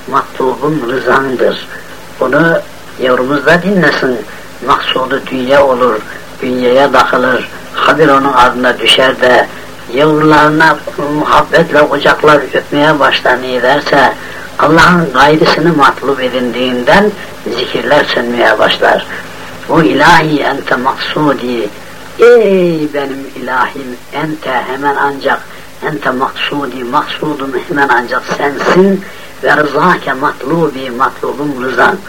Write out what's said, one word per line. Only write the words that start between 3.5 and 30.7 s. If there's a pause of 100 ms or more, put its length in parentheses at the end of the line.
dinlesin. (500)
Maksudu (100)
dünya
olur, (460)
dünyaya
takılır, (240)
habir
onun
ardına
düşer
de, (460)
yavrularına (360)
muhabbetle
kucaklar (120)
öpmeye
başlanıverse, (460)
Allah'ın
gayrısını
matlub
edindiğinden (460)
zikirler
sönmeye
başlar. (640)
O
ilahi
ente
maksudi, (500)
ey
benim
ilahim, (180)
ente (100)
hemen
ancak, (460)
ente
maksudi,
maksudum (180)
hemen
ancak (140)
sensin, (380)
ve
rızake
matlubi,